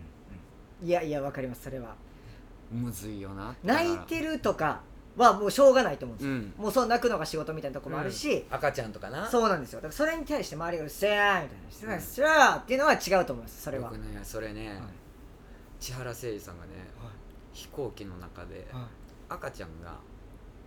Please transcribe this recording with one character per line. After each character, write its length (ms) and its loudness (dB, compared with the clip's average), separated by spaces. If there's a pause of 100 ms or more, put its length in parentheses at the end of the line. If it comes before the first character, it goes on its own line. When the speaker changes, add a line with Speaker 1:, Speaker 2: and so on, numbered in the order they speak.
(800)
Speaker 1:
う 40 -10
ん。 20 -2
い 20 0
や 140 4
い 80 -2
や、 100 0
わ 100 -2
か 100 -6
り 60 -4
ま 60 -6
す、 100 -14
そ 60 -10
れ 80 -6
は。 180 -10 (760)
Speaker 2:
む 200 -2
ず 180 -8
い 120 -8
よ 140 -8
な。 280 -8
Speaker 1:
泣 300 4
い 60 -2
て 220 -4
る 180 -2
と 160 0
か 260 0 (340)
は 180 10
も 120 0
う 60 2
し 80 2
ょ 120 12
う 20 6
が 100 8
な 80 2
い 60 -4
と 100 -8
思 60 -10
う 20 -12
ん 20 -12
で 60 -6
す 40 -2
よ。 60 0
Speaker 2:
う 40 0
ん。 200 -6
Speaker 1:
も 120 -2
う、 20 0
そ 120 4
う、 40 4
泣 140 4
く 80 4
の 100 2
が 60 -2
仕 120 -4
事 160 -4
み 80 -6
た 60 -6
い 40 -4
な 40 -10
と 60 -6
こ 100 -10
も 80 -2
あ 40 -2
る 80 -2
し。 220 0
Speaker 2:
う 180 -2
ん。 40 -2
赤 160 2
ち 100 -4
ゃ 60 -4
ん 40 -8
と 80 -12
か 120 -10
な。 160 -4
Speaker 1:
そ 180 4
う 40 6
な 80 4
ん 40 -4
で 60 -8
す 60 -16
よ。 60 -10
だ 40 -8
か 60 -8
ら、 40 -10
そ 120 2
れ 120 0
に 80 -6
対 180 -2
し 60 -8
て 60 -10
周 160 -4
り 80 -2
が、 60 -4
「う 20 -8
っ 20 -8
せ 180 0
え」 40 4
み 80 4
た 680 0
い 40 -6
な、 60 -2
「う 40 -4
っ 20 -6
せ 220 0
え」 20 8 (320)
っ 60 -8
て 100 -2
い 40 2
う 20 2
の 60 4
は 80 8
違 40 4 (240)
う 40 2
と 80 -4
思 80 -8
い 40 -14
ま 40 -14
す、 120 -16
そ 80 -8
れ 80 -4
は。 120 -6
Speaker 2:
僕 100 -10
ね、 240 -10
そ 160 -8
れ 140 -8
ね、 160 -8
Speaker 1:
は 60 -10
い。 20 -10 (1000)
Speaker 2:
千 140 -10
原 220 -8
せ 180 -6
い 60 -6
じ 40 -12
さ 100 -14
ん 60 -14
が 60 -14
ね、 60 -14 (280)
Speaker 1:
は 100 -12
い。 20 -14 (420)
Speaker 2:
飛 140 -16
行 240 -6
機 140 -12
の 120 -10
中 280 -14
で、 260 -14
Speaker 1:
は 80 -8
い。 40 -8 (460)
Speaker 2:
赤 220 -8
ち 100 -14
ゃ 60 -10
ん 140 -14
が、 100 -12
め 60 -12 (680)